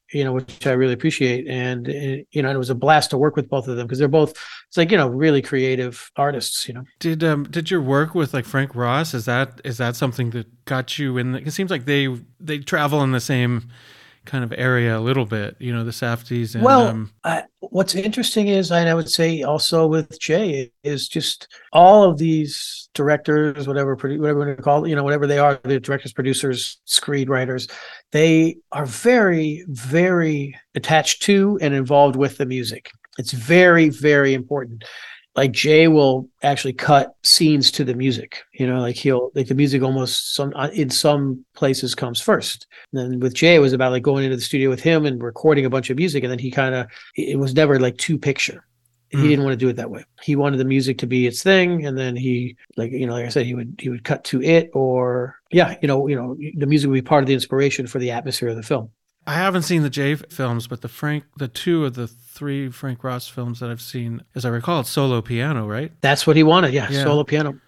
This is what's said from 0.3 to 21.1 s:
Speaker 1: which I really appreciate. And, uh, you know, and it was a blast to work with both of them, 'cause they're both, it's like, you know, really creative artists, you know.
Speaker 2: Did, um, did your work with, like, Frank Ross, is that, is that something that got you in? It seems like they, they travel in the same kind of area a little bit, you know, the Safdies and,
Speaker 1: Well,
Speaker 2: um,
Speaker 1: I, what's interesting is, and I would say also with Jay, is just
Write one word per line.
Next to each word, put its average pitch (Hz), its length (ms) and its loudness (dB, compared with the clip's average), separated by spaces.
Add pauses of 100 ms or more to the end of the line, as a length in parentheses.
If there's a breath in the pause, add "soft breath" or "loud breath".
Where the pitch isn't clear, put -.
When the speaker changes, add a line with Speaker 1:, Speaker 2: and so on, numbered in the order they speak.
Speaker 1:
which 127 340 -8
I 135 60 2
really 127 220 2
appreciate. 127 520 -2
And, 127 420 -6
uh, 143 440 -8
you 147 100 -2
know, 131 60 -2
and 139 80 -2
it - 20 -2
was 127 120 -4
a 131 40 -2
blast 143 360 2
to 135 80 -2
work 147 180 0
with 131 120 -2
both 131 200 -4
of 120 80 -6
them, 120 100 -6
'cause 127 140 -6
they're 147 80 4
both, 151 240 2 (340 loud breath)
it's - 100 -16
like, 170 140 2
you 214 60 4
know, 143 100 4
really 139 360 2
creative 131 760 -4
artists, 139 500 -4
you 120 80 -12
know. 123 80 -12 (160)
Speaker 2:
Did, 160 240 -4
um, 151 220 0
did 160 260 -8
your 180 120 0
work 143 340 0
with, 151 180 0
like, 127 100 -4
Frank 135 300 -4
Ross, 131 400 -2
is 113 120 -8
that, 127 380 -2
is 123 140 -8
that 120 160 -2
something 120 360 -4
that 113 340 -12
got 131 340 -6
you 131 200 -4
in? 127 180 -4
It 147 160 -8
seems 190 180 -6
like 135 140 -4
they, 143 240 0 (320)
they 151 180 -8
travel 147 460 0
in 131 80 0
the 123 80 0
same 123 480 -2 (560 soft breath)
kind 131 200 -6
of 113 120 -8
area 120 400 0
a 110 40 -4
little 123 260 -2
bit, 104 320 -6
you 123 140 -8
know, 117 100 -4
the 117 80 -6
Safdies 117 640 -6
and, 117 80 -2
Speaker 1:
Well, 247 240 6
Speaker 2:
um, 110 240 -6 (140)
Speaker 1:
I, 165 180 -4 (160)
what's 190 380 -4
interesting 214 500 -2
is, 190 240 0
and 170 180 2
I 165 60 2
would 165 160 -2
say 165 320 0
also 156 440 0
with 156 340 -2
Jay, 151 500 -2 (140)
is 143 240 -6
just - 400 -6 (240 loud breath)